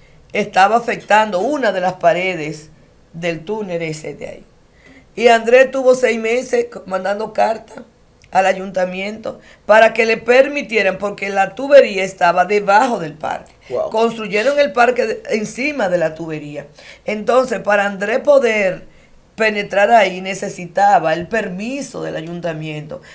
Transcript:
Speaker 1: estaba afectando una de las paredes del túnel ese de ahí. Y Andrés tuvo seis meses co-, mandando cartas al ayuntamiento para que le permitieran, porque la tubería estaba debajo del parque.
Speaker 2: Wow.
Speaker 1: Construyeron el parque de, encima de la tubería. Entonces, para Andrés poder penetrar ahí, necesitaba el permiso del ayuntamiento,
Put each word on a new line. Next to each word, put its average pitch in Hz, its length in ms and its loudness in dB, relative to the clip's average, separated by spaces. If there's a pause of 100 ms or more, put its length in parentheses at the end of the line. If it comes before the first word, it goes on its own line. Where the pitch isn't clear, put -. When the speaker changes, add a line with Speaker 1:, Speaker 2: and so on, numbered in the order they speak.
(320)
Speaker 1:
estaba 196 440 2
afectando 214 640 0
una 247 320 0
de 190 100 -2
las 180 120 0
paredes 170 760 -2 (420)
del 165 320 -6
túnel 196 380 -6
ese 156 320 -8
de - 120 -16
ahí. - 180 -16 (720)
Y 226 140 -2
Andrés 233 420 4
tuvo 254 240 2
seis 233 240 0
meses 233 540 -2
co-, 190 140 -16
mandando 190 480 -6
cartas 214 480 -2 (480)
al 185 160 2
ayuntamiento 190 920 -4 (260)
para 220 260 6
que 226 140 0
le 226 100 0
permitieran, 240 800 2
porque 196 320 -6
la 196 260 -2
tubería 254 480 6
estaba 180 440 2
debajo 208 520 2
del 160 140 -8
parque. - 400 -8 (160)
Speaker 2:
Wow. 120 220 -4
Speaker 1:
Construyeron 226 680 0
el 285 140 2
parque 240 340 2
de, - 160 -6 (100)
encima 220 580 -4
de 175 80 0
la 160 160 0
tubería. 151 520 -10 (380)
Entonces, 226 560 -2
para 202 240 0
Andrés 202 360 -2
poder 220 720 2 (460)
penetrar 208 540 0
ahí, 190 300 4
necesitaba 185 960 0
el 170 120 -6
permiso 214 760 -6
del 160 140 -8
ayuntamiento, 156 840 -8 (140)